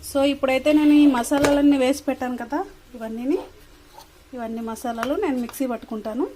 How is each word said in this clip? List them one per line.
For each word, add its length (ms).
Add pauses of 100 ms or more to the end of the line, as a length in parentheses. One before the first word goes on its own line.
So, 100 (140)
ఇప్పుడైతే 440
నేను 160 (100)
ఈ 20 (100)
మసాలాలన్నీ 680
వేసి 240
పెట్టాను 360
కదా, 180 (360)
ఇవన్నీని, 420 (960)
ఇవన్నీ 320
మసాలాలు 560
నేను 200
మిక్సీ 280
పట్టుకుంటాను. 540 (100)